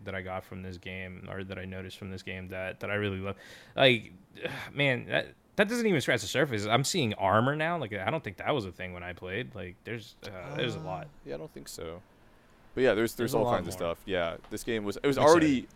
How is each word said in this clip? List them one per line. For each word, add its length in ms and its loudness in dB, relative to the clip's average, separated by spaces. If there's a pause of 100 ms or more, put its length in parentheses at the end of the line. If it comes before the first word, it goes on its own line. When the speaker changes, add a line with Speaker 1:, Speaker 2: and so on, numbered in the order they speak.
Speaker 1:
that 100 -8
I 80 -6
got 220 -6
from 180 -12
this 160 -10
game, 520 -10
or 140 -6
that 140 -8
I 60 -8
noticed 340 -10
from 120 -10
this 120 -8
game 260 -8
that, 320 -6
that 100 -6
I 40 0
really 240 0
love. 180 -4 (400)
Like, 360 6 (300)
<sighs> 300 -8
man, 360 0
that, 200 0 (280)
that 120 4
doesn't 180 0
even 140 4
scratch 200 2
the 80 -6
surface. 380 2
I'm 180 4
seeing 300 2
armor 420 4
now. 220 0
Like, 140 -6
I 180 -2
don't 120 -2
think 140 -8
that 180 0
was 100 0
a 80 -6
thing 200 -8
when 100 -10
I 100 -8
played. 440 -8
Like, 260 -10
there's, 320 -10 (100)
uh, 320 -12
there's 200 -2
a 20 -6
Speaker 2:
Uh, 60 -10
Speaker 1:
lot. 240 -8 (180)
Speaker 2:
yeah, 80 -10
I 40 -8
don't 140 -12
think 160 -14
so. 320 -10 (720)
But 100 0
yeah, 100 8
there's, 220 2
there's 160 -2
Speaker 1:
There's 20 0
a 40 4
Speaker 2:
all 60 4
Speaker 1:
lot 120 2
Speaker 2:
kinds 180 -2
of 60 -6
Speaker 1:
more. 140 0
Speaker 2:
stuff. 120 -20
Yeah, 300 0 (140)
this 120 -6
game 220 -2
was, 140 -4
it 80 0
was 120 2
Speaker 1:
I'm 60 4
Speaker 2:
already 360 8
Speaker 1:
excited. 160 -12